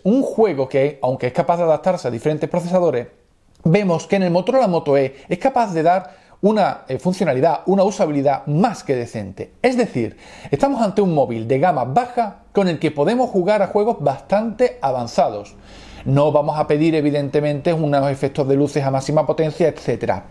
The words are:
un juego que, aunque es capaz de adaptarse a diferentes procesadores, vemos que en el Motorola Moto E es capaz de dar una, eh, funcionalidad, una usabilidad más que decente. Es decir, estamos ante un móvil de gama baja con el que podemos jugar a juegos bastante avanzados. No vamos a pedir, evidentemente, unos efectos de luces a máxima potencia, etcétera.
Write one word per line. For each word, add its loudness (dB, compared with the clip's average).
un 2
juego 0
que, 0
aunque -2
es -10
capaz 0
de 0
adaptarse 0
a -4
diferentes -4
procesadores, -2
vemos 2
que 0
en 2
el 0
Motorola 2
Moto 2
E 0
es -4
capaz 0
de -2
dar 0
una, 0
eh, -4
funcionalidad, 0
una 4
usabilidad 0
más 0
que 0
decente. -8
Es 2
decir, -2
estamos 2
ante 0
un 2
móvil -2
de 2
gama 0
baja -2
con 2
el -2
que 0
podemos 0
jugar 2
a 0
juegos 0
bastante -2
avanzados. -2
No 2
vamos 2
a 0
pedir, 2
evidentemente, 0
unos 0
efectos -2
de 4
luces 0
a -2
máxima 0
potencia, 0
etcétera. -4